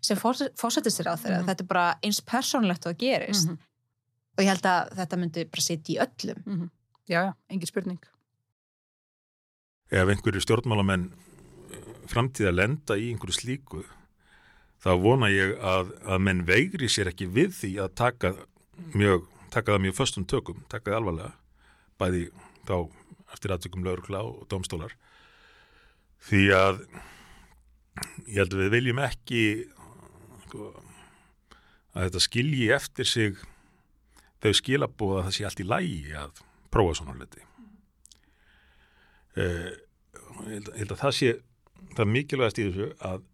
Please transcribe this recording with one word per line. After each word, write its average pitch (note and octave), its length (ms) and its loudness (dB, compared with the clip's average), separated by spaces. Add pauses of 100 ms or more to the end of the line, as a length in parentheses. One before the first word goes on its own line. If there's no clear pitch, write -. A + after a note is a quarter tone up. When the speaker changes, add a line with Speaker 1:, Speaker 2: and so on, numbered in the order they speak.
Speaker 1:
sem - 160 0
fors-, B3+ 380 0
forsætisráðherra. F#3+ 880 -2
Speaker 2:
Mhm. F3+ 60 -2
Speaker 1:
Þetta F#3 160 -2
er - 20 -14
bara F3+ 200 2 (140)
eins G#3 220 -2
persónulegt A#3 640 0
og F3 80 -4
það - 60 -10
gerist. G3+ 480 0
Speaker 2:
Mhm. E3+ 100 -6 (800)
Speaker 1:
Og G3 60 6
ég G3 40 6
held F#3+ 140 2
að F3+ 320 2
þetta F#3 240 -4
myndi E3+ 260 -4
bara - 160 -8
sitja D#3+ 320 -2
í - 60 -2
öllum. - 480 -4
Speaker 2:
Mhm. F3 240 -6 (380)
Já, E3+ 120 2
já, F#3+ 120 0 (180)
engin F#3 160 -4
spurning. F#3 320 -6 (1900)
Speaker 3:
Ef F#2+ 180 4
einhverju G2 340 2
stjórnmálamenn G2+ 680 2 (1000)
framtíðar A#2 480 0
lenda A2 420 0
í A2+ 140 -4
einhverju F#2+ 260 -6
slíku, C#3 460 -8 (1000)
þá F#2 80 2 (120)
vona A#2+ 240 6
ég G2 320 4
að, F#2 320 0 (160)
að F#2+ 140 0
menn F#2 240 2
veigri C3+ 440 2
sér F#2+ 220 0
ekki F#2+ 160 -6
við B2+ 240 2
því G#2+ 300 -8
að F#2+ 140 -4
taka A#2+ 380 0 (640)
mjög, G2 320 4 (240)
taka G#2+ 240 2
það F#2+ 100 4
mjög F#2 100 0
föstum B2 300 -2
tökum, G2+ 440 -4
taka - 240 -6
það A2 80 0
alvarlega, F2 320 -4 (680)
bæði F#2 240 0 (360)
þá G2 160 -2 (560)
eftir - 180 -8
atvikum F2+ 340 -6
lögregla F#2 380 -4
og A#2 260 -10
dómstólar. F2+ 460 -6 (1300)
Því G2 240 6
að F#2+ 300 6 (1400)
ég G#2 180 -4
held F#2 140 0
að F#2+ 80 0
við G2 100 2
viljum A#2+ 260 0
ekki, B2 440 -2 (1000)
sko, - 300 -14 (1200)
að F#2 140 -2
þetta F2 120 -4
skilji B2 520 0
eftir C3+ 340 -2
sig G#2+ 300 0 (1080)
þau G#2+ 100 6
skilaboð A2 640 0
að F#2 80 -2
það F#2 100 -4
sé G#2 100 -4
allt - 160 -8
í F#2 40 -6
lagi C3 340 -2 (120)
að D2 280 -12 (320)
prófa F2+ 260 4
svona D2 160 -12
hluti. - 300 -18 (1900)
Eh, F2+ 360 -2 (760)
ég A2 80 -10
held, G#2 160 -12
ég - 100 -10
held G2+ 140 -6
að - 80 -10
það C#3 140 2
sé B2 160 4 (640)
það G#2+ 160 4
mikilvægast C3 480 0
í G#2 60 2
þessu F#2+ 200 -2 (140)
að F#2+ 340 -6